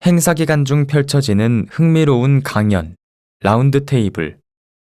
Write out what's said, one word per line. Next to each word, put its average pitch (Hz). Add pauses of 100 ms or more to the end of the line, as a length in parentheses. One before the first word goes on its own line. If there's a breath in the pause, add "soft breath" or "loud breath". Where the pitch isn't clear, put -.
행사 175
기간 151
중 143
펼쳐지는 127
흥미로운 143
강연, 95 (460)
라운드 131
테이블, 98 (420)